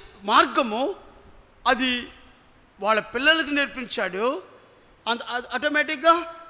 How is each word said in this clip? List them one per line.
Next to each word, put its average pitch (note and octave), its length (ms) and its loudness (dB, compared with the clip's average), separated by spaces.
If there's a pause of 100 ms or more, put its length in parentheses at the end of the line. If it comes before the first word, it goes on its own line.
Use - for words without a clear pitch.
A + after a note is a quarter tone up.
(220)
మార్గము B3+ 720 2 (720)
అది B3 420 0 (720)
వాళ్ళ G#3+ 200 2
పిల్లలకు C#4+ 500 0
నేర్పించాడు. B3+ 920 -4 (680)
అంత-, A#3 140 -2
అది A#3+ 240 -8
ఆటోమేటిక్‌గా D4+ 880 0 (160)